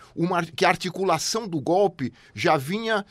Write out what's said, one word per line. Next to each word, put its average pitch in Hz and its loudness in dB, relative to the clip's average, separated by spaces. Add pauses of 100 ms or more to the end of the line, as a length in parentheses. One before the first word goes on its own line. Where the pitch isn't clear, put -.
(160)
uma 175 0
ar-, 170 -2
que - -4
a 180 6
articulação 185 -2
do 165 -4
golpe 165 0 (200)
já 156 2
vinha 196 -2